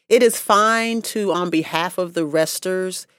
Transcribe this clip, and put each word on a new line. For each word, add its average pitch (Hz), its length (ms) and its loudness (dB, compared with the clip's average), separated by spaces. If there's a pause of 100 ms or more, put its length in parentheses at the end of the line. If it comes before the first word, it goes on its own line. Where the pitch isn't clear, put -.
(100)
it 247 120 6
is 233 160 4
fine 226 640 2
to, 202 300 -2
on 175 160 -2
behalf 165 480 -2
of 175 160 -4
the 165 140 -4
resters, 185 800 -4 (120)